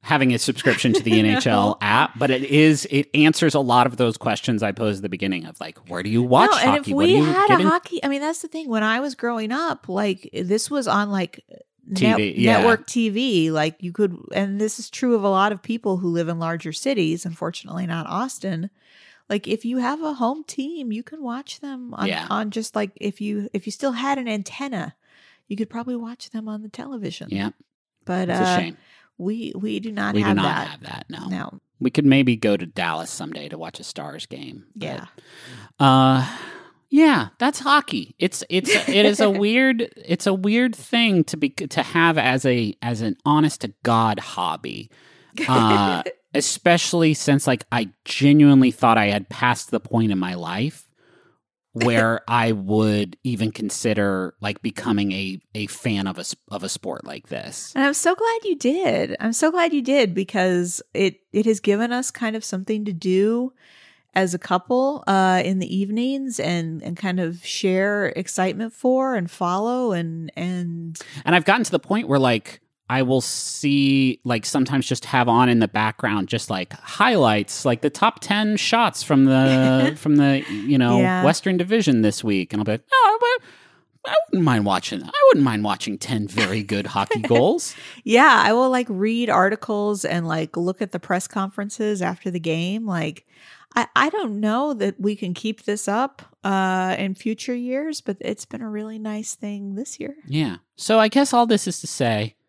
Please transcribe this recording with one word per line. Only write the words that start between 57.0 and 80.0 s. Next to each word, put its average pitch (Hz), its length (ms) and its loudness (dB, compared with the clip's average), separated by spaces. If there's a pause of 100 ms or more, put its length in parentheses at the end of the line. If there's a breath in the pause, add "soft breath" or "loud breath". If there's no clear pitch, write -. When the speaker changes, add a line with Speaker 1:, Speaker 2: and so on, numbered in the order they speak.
Speaker 1:
like - 220 -16
this. - 460 -12
Speaker 2:
And 269 100 0
I'm 285 100 0
so 339 200 2
glad 453 300 -2
you 370 120 -2
did. 302 640 0
I'm 226 120 -2
so 311 180 2
glad 339 220 0
you 285 100 0
did 240 320 2
because 185 680 0 (120)
it, 190 260 0 (120)
it 214 140 2
has 220 140 2
given 214 320 0
us 254 180 -4
kind 226 260 -4
of 214 80 -8
something 208 400 -4
to 208 80 -4
do 202 600 2 (600 soft breath)
as 185 180 2
a 175 60 -4
couple, 254 680 -2
uh, 190 380 4
in 190 140 0
the 185 180 -4
evenings 240 640 -2
and, 165 420 -4
and 170 140 -8
kind 185 240 -2
of 170 260 -6
share 196 600 0 (100)
excitement 190 560 -4
for 262 420 0
and 175 160 -4
follow 220 600 -2
and, 165 440 -6
and 170 640 -8 (280 loud breath)
Speaker 1:
And 165 80 4
I've 180 100 4
gotten 214 200 2
to - 60 -6
the 175 80 0
point 214 300 -2
where, 139 100 2
like, 123 440 0 (260)
I 131 140 0
will 127 180 2
see, 139 1040 0
like, 117 220 -2
sometimes 131 400 0
just - 200 -4
have 123 220 2
on 120 220 6
in 120 80 4
the 107 100 4
background 107 600 -2
just, - 200 -4
like, 92 240 -6
highlights, 139 960 0
like, 120 160 0
the 143 80 0
top - 300 0
ten 214 360 0
shots - 460 0
from 135 240 4
the, 131 680 4
Speaker 2:
<laughs> 151 40 -14
Speaker 1:
from 151 180 2